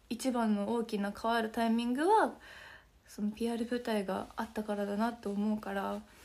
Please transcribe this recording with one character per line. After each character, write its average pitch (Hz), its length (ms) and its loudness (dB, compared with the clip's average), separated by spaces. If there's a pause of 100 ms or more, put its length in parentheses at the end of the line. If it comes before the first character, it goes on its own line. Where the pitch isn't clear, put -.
一 247 220 0
番 226 260 2
の 202 160 -2
大 233 100 2
き 214 160 -2
な 202 140 -2
変 226 180 0
わ 233 100 4
る 220 100 -2
タ 233 160 2
イ - 20 4
ミ 233 160 2
ン 247 80 0
グ 285 120 2
は、 392 280 6 (760)
そ - 140 -10
の 208 100 0
ピ 226 140 -4
ー 233 80 0
ア - 20 -2
ー 226 40 -2
ル 233 60 -2
部 240 140 -2
隊 214 260 0
が 190 300 -2
あ 233 80 -4
っ 226 80 -6
た 220 120 -2
か 208 120 -4
ら 202 100 -2
だ 202 120 -2
な 226 160 2
と 220 160 -6
思 208 260 0
う - 20 0
か 202 140 -8
ら、 202 300 -4 (240)